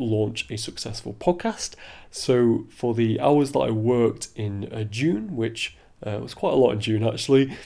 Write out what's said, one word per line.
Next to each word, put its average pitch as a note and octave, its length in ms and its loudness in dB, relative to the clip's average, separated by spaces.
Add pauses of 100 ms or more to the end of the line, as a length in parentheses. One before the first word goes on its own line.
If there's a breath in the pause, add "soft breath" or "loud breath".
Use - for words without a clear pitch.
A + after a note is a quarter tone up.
launch A2 500 -2
a G#2+ 60 -6
successful - 580 -10
podcast. - 640 -2 (340 loud breath)
So A#2+ 580 2
for A#2+ 260 -4
the A2+ 260 2
hours C#3+ 320 4
that C3+ 80 0
I B2+ 100 0
worked A2+ 640 0
in, G2+ 380 -6
uh, A2 100 -6
June, D#3+ 540 -2
which, A2+ 400 -4 (280 soft breath)
uh, G#2+ 160 -6
was - 140 -12
quite F3 180 -2
a D3 40 2
lot B2 160 6
in G#2+ 80 -2
June A2 260 0
actually, C3+ 600 2